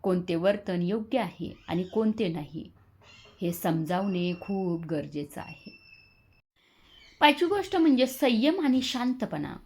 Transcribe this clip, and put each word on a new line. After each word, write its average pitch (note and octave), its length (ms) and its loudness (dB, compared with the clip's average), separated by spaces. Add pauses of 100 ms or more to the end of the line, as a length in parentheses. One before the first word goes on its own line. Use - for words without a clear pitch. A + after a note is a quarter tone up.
कोणते F3+ 340 0
वर्तन F#3 460 0
योग्य G#3+ 380 0
आहे F3 340 -6 (140)
आणि F3 160 -2
कोणते G#3+ 440 0
नाही D3+ 440 -8 (720)
हे F3 120 -2
समजावणे F3 880 0
खूप F3+ 440 -4
गरजेचं D3 560 -6
आहे. - 380 -18 (1400)
पाचवी D4 300 6
गोष्ट G4 260 -2
म्हणजे C#4 320 6
संयम C4+ 560 2
आणि C4 180 4
शांतपणा. B3 760 -4 (100)